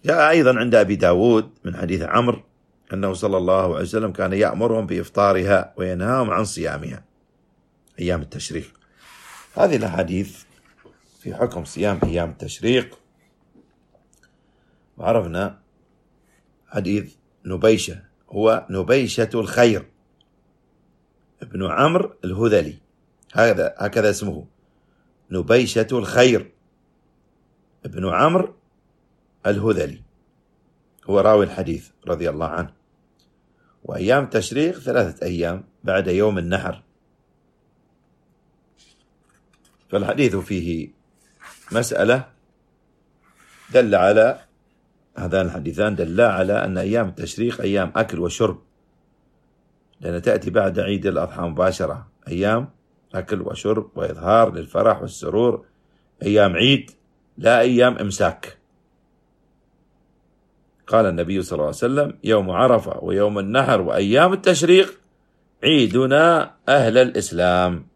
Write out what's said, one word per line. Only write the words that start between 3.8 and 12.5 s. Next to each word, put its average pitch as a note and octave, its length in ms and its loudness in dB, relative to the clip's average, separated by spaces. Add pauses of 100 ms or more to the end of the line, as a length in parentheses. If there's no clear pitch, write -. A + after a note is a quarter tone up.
وسلم G#2+ 280 -4
كان F#2+ 220 -4
يأمرهم G#2+ 520 0
بإفطارها F#2+ 920 0
وينهاهم G2+ 520 -2
عن G2 160 -2
صيامها D#2 580 -8 (960)
أيام F2 220 -4
التشريق. D2 520 -12 (840)
هذه F3 200 2
الأحاديث F2+ 680 -4 (760)
في - 160 -14
حكم A2+ 300 -6
صيام F#2+ 380 -4
أيام E2+ 260 -4
التشريق. A#2 680 -4 (2000)